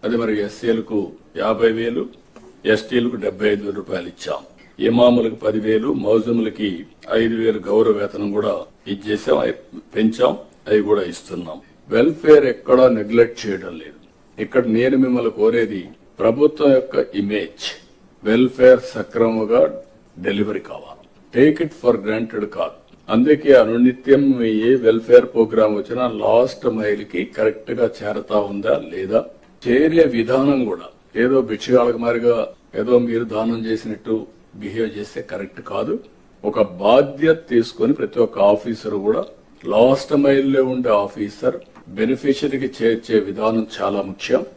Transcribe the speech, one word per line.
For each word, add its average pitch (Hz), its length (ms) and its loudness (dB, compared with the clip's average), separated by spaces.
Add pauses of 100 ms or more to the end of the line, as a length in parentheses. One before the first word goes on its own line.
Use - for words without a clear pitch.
అదే 113 180 -4
మరి 110 120 -2 (120)
ఎస్సీలకు 110 540 -4 (440)
యాభై 110 340 2
వేలు, 117 260 -4 (720)
ఎస్టీలకు 120 520 -2
డెబ్బై 98 280 -2
ఐదు 101 120 -4
వేల 98 160 -6
రూపాయలు 87 320 -8
ఇచ్చాం. 73 280 -10 (380)
ఇమాములకు 117 680 2
పదివేలు, 107 440 -2 (160)
మౌజములకి 110 680 0 (500)
ఐదు 113 200 0
వేలు 110 180 0 (100)
గౌరవ 110 300 4
వేతనం 101 380 -6
కూడా 104 180 -2 (380)
ఇచ్చేసాం, 104 500 -2
అయి - 120 -4 (400)
పెంచాం, 113 380 2 (360)
అవి 107 200 4
కూడా 104 140 2 (100)
ఇస్తున్నాం. 82 460 -12 (300)
వెల్‌ఫేర్ 147 640 6
ఎక్కడా 127 320 4 (140)
నెగ్లెక్ట్ 113 460 2
చేయడం 92 280 -8 (100)
లేదు. 73 160 -20 (380)
ఇక్కడ 113 260 -2 (140)
నేను 131 180 2 (100)
మిమ్మల్ని 120 360 -2
కోరేది 107 420 0 (380)
ప్రభుత్వం 143 580 2
యొక్క - 160 -8 (260)
ఇమేజ్, 101 440 -6 (580)
వెల్‌ఫేర్ 123 580 4 (120)
సక్రమంగా 113 680 0 (640)
డెలివరీ 101 360 -4 (100)
కావాలి. - 300 -18 (320)
Take 151 300 4
it 151 80 -6 (100)
for 123 120 2 (100)
granted 107 400 -4 (140)
కాదు. 82 180 -6 (340)
అందుకే 143 420 4 (100)
అనునిత్యం 123 600 2 (460)
ఏ - 20 2 (140)
వెల్‌ఫేర్ 113 500 6
ప్రోగ్రామ్ 110 460 2
వచ్చినా 123 240 -6 (180)
లాస్ట్ 117 440 2 (100)
మైల్ 107 360 -4
కి 87 100 -4 (160)
కరెక్ట్ 107 420 -2
గా 120 80 0 (100)
చేరతా 104 400 -6 (140)
ఉందా 98 240 -2 (180)
లేదా, 95 260 -2 (440)
చేరే 156 400 4 (140)
విధానం 131 420 0 (100)
కూడా 87 180 -8 (360)
ఏదో 131 140 2 (120)
భిక్షగాళ్ళకి 120 560 0
మారిగా 117 300 2 (460)
ఏదో 120 120 0 (140)
మీరు 117 260 -2
దానం 113 320 -2
చేసినట్టు 110 500 -6 (460)
బిహేవ్ 107 360 -6
చేస్తే - 240 -12 (100)
కరెక్ట్ 98 300 -12 (100)
కాదు. 113 220 -6 (500)
ఒక 107 180 -2 (220)
బాధ్యత 139 540 2 (140)
తీసుకొని 117 480 0
ప్రతి 123 260 -6
ఒక్క - 140 -8 (120)
ఆఫీసర్ 107 440 -4 (120)
కూడా - 160 0 (400)
లాస్ట్ 127 500 2 (100)
మైల్ 139 300 2
లో 135 80 2 (120)
ఉండే 123 180 -2 (140)
ఆఫీసర్ 104 520 -6 (400)
బెనిఫిషరీకి 135 800 -2
చేర్చే 113 400 0 (120)
విధానం 107 360 -2 (120)
చాలా 101 220 -4 (120)
ముఖ్యం. - 320 -4 (120)